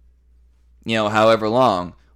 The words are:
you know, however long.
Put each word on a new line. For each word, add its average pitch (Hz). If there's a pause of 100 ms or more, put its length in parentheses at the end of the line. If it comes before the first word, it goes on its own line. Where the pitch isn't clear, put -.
(840)
you 113
know, 107
however 107
long. 107 (220)